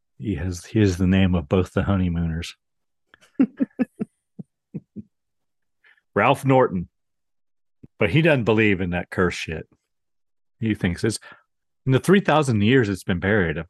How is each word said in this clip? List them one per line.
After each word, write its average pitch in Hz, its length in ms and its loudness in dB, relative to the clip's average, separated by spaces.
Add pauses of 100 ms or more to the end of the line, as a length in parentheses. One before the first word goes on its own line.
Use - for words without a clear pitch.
(160)
He 95 200 -6
has, 87 280 -8
he - 160 -2
is 95 160 4
the 92 120 0
name 95 260 4
of 80 140 -2
both 92 240 0
the 98 100 -2
honeymooners. 85 720 -2 (880)
<laughs> 269 60 2 (2750)
Ralph 127 300 0
Norton. 127 440 2 (1120)
But 101 120 0
he 147 120 2
doesn't 143 220 2
believe 107 360 2
in 90 100 -4
that 87 200 -6
curse 87 240 0
shit. - 320 -12 (920)
He 110 140 -2
thinks 90 300 -4
it's, 113 140 -2 (680)
"In 131 60 2
the 127 80 4
three 190 200 4
thousand 139 420 0
years 117 260 2
it's 95 160 -6
been 90 160 -4
buried, 92 380 0 (120)